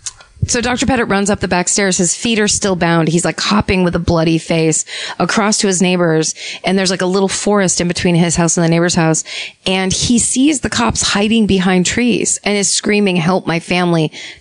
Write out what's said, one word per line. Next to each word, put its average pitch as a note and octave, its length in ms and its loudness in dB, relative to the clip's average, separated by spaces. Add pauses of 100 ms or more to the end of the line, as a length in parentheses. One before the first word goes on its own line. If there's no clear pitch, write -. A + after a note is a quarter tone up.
(480)
so A#3+ 140 -2
Doctor B3 240 -2
Pettit A#3 220 2
runs G3 220 0
up G3+ 100 0
the G3 80 -4
back F3+ 220 0
stairs. G3 280 0
His F3 180 0
feet A3+ 240 -2
are G#3 80 2
still G3 280 0
bound. E3+ 320 2
He's, E3+ 180 0
like, D#3+ 140 -4
hopping G3+ 440 0
with F3 120 0
a F3 40 0
bloody E3 380 2
face D#3+ 460 0 (360)
across G3+ 400 0
to G#3+ 80 0
his F#3 140 0
neighbor's. F3 540 0 (280)
And F#3 140 0
there's, F#3+ 140 0
like, F3+ 100 -4
a F#3 40 0
little F#3+ 240 0
forest G3+ 520 0
in F3 60 0
between F3 280 0
his E3 200 2
house E3+ 220 0
and F3 60 2
the E3 60 2
neighbor's E3+ 260 2
house. D#3+ 280 2 (420)
And F#3 280 -2
he - 260 0
sees C4+ 420 0
the G#3+ 80 -4
cops A3+ 320 -2
hiding G#3+ 460 0
behind F#3 380 2
trees - 580 0
and G3+ 140 0
is G3+ 160 -2
screaming, G#3 420 0
"Help F3+ 320 0
my E3 120 -2
family, E3+ 520 0 (300)